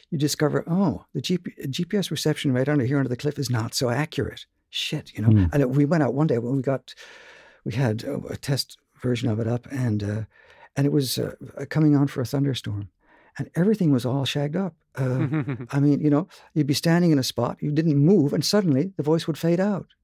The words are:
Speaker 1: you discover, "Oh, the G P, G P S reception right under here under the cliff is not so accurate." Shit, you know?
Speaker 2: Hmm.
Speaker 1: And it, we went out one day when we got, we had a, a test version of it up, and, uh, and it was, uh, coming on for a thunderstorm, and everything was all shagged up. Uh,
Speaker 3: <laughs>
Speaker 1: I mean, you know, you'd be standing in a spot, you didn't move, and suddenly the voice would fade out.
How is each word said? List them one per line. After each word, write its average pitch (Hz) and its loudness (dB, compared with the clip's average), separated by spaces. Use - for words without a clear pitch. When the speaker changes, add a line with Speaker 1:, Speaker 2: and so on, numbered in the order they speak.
Speaker 1:
you 160 -4
discover, 143 0
"Oh, 170 0
the 147 -4
G 180 -2
P, - -10
G 175 -4
P 208 -4
S 190 -2
reception 147 0
right 127 0
under 147 2
here 139 0
under 131 0
the 120 -2
cliff 143 -4
is 123 -4
not 113 -2
so 120 0
accurate." 123 -4
Shit, - -8
you - -6
know? 110 6
Speaker 2:
Hmm. 104 8
Speaker 1:
And 147 2
it, 127 0
we 143 4
went 156 2
out 120 0
one 151 2
day 127 2
when 120 -2
we 131 -2
got, 131 -4
we 131 -6
had 113 0
a, 277 -6
a - -10
test - -6
version 123 -2
of 110 -2
it 113 -4
up, 120 -4
and, 117 -2
uh, 104 -4
and 139 2
it 143 2
was, 139 0
uh, 113 -4
coming 156 4
on 139 4
for 139 -6
a 120 -2
thunderstorm, 117 -4
and - -8
everything 180 2
was 123 2
all 131 0
shagged 147 -4
up. 185 -4
Uh, 127 -2
Speaker 3:
<laughs> 120 -8
Speaker 1:
I 139 0
mean, 143 4
you 151 2
know, 147 2
you'd 151 0
be 139 0
standing 170 2
in 147 4
a 131 0
spot, - -4
you 151 -4
didn't 151 2
move, 143 4
and 170 -2
suddenly 185 2
the 156 -6
voice 156 2
would 160 -4
fade 170 0
out. 196 -2